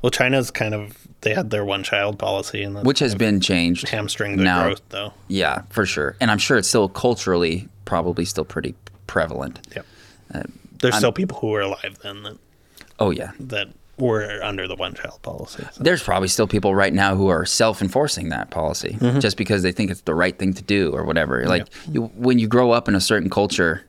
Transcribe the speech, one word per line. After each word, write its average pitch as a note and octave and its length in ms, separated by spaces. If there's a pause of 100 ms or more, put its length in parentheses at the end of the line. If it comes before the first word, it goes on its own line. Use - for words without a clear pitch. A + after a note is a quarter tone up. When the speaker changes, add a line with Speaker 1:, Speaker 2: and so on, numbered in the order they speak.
Speaker 1:
Well, B2 80
China's B2+ 420
kind G#2+ 220
of, G#2 240 (240)
they A2 140
had F3+ 160
their G#2 140
one G2 180
child G2+ 360
policy, G2+ 440
and G2+ 120
that's G#2 100
Speaker 2:
which C3+ 140
has C3 120
Speaker 1:
kind G2 100
of A2 60
Speaker 2:
been G2+ 140
changed F2 480
Speaker 1:
hamstring G#2 480
the F#2+ 60
Speaker 2:
now. F2+ 200
Speaker 1:
growth, E2+ 260
though. G2+ 240 (140)
Speaker 2:
Yeah, E2+ 420
for G#2 160
sure. D2 340
And A#2 120
I'm G#2+ 80
sure - 180
it's G2 100
still G#2+ 220
culturally F#2 800 (160)
probably E2+ 400
still D#2 200
pretty - 280 (340)
prevalent. C#2 520 (160)
Speaker 1:
Yep. - 100 (480)
Speaker 2:
Uh, - 100 (380)
Speaker 1:
There's A#2+ 140
Speaker 2:
I'm G#2+ 40
Speaker 1:
still A#2 120
people F#3 280
who A#2 80
were G#2+ 140
alive G2 420
then G2+ 200
that G#2 140 (600)
Speaker 2:
Oh, G#2 120
yeah. E2+ 280
Speaker 1:
that G#2+ 300 (280)
were G#2+ 460
under G2 240
the F2+ 80
one F#2 180
child - 300
policy, - 480
so. - 120
Speaker 2:
There's E3+ 200
probably F#2+ 240
still G#2+ 180
people G2 300
right G2 180
now G2 220
who F#2+ 140
are F2+ 160
self-enforcing G#2+ 840
that B1+ 220
policy D#2+ 480
Speaker 1:
Mm-hmm. B2 200
Speaker 2:
just A2+ 180
because G2+ 260
they F2+ 80
think G2 180
it's F#2 120
the E2 120
right F2+ 240
thing F#2+ 160
to F#2+ 80
do G2 300
or D2+ 140
whatever. D2+ 420
Like, F2+ 200 (200)
Speaker 1:
Yeah. D#3 60
Speaker 2:
you, A2+ 220
when A#2+ 220
you A2+ 100
grow A#2+ 240
up A#2+ 160
in A2 60
a F#2+ 80
certain F#2+ 300
culture F2 580